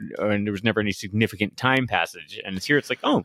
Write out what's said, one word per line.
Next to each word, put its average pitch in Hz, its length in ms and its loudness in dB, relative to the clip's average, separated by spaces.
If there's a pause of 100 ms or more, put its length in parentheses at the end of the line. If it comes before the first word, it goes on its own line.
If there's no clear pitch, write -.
(180)
and 101 300 0
there 107 60 -2
was 98 100 -6
never 110 160 4
any 104 140 0
significant 104 640 0
time 131 280 2
passage. 87 580 -4
And 98 120 -6
it's 92 100 -6
here, 147 120 4
it's - 120 -2
like, 123 140 -2
"Oh, 277 220 2